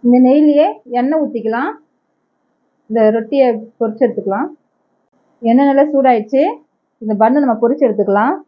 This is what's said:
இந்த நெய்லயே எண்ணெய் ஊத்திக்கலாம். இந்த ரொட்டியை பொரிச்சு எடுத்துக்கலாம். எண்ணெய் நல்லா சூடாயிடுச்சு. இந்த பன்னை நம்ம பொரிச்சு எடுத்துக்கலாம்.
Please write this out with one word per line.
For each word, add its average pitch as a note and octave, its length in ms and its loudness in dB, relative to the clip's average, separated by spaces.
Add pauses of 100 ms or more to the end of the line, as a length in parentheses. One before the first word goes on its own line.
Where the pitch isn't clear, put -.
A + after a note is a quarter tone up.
இந்த B3 200 2
நெய்லயே D4 420 4 (320)
எண்ணெய் C#4+ 240 -2
ஊத்திக்கலாம். A#3 480 -6 (1160)
இந்த A3+ 120 -2 (140)
ரொட்டியை B3+ 320 0 (320)
பொரிச்சு A3 280 -4
எடுத்துக்கலாம். G3+ 420 -4 (1000)
எண்ணெய் C4 200 2
நல்லா C#4 240 2
சூடாயிடுச்சு. C4 500 0 (600)
இந்த G#3+ 200 -4
பன்னை B3 200 2
நம்ம B3 200 2
பொரிச்சு C4+ 240 0
எடுத்துக்கலாம். G#3 500 0 (120)